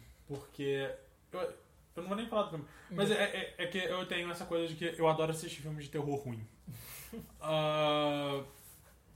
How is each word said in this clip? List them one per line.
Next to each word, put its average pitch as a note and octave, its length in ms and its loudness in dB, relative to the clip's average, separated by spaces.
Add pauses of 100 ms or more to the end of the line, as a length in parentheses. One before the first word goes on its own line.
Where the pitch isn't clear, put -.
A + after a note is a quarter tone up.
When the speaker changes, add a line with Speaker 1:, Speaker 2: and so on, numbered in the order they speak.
(280)
Speaker 1:
porque... C#3 640 -2 (380)
Eu, F3+ 80 -6
eu - 140 -2 (500)
não F#3 40 -6
vou G3+ 100 0
nem A#3 100 -4
falar A3 160 2
do F#3+ 60 -2
filme, D#3 160 -6 (260)
mas G3 180 2
Speaker 2:
Hum. G#3+ 40 6
Speaker 1:
é, G3+ 100 4
é, F#3 360 -2
é F3 80 0
que F#3+ 100 -4
eu F#3 300 0
tenho F3 220 -2
essa F3 160 -6
coisa E3+ 220 2
de D#3+ 80 -6
que E3 240 -2
eu D#3+ 80 8
adoro D#3 240 4
assistir D#3+ 300 -6
filmes D3+ 240 -6
de C3+ 60 -14
terror C#3+ 260 0
ruim. A2+ 280 -6 (220)
Speaker 2:
<laughs> - 760 -12
Speaker 1:
Ah, D3+ 1000 4 (720)